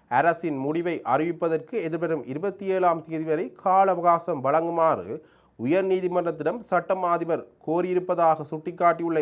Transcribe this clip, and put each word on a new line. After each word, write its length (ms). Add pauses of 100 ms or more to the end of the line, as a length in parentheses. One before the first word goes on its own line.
அரசின் 480
முடிவை 480
அறிவிப்பதற்கு 680
எதிர்வரும் 540
இருபத்தி 400
ஏழாம் 360
தேதி 220
வரை 280
கால 380
அவகாசம் 500
வழங்குமாறு 840 (360)
உயர்நீதிமன்றத்திடம் 960
சட்டம் 440
அதிபர் 440 (200)
கோரியிருப்பதாக 720 (100)
சுட்டிக்காட்டியுள்ள 720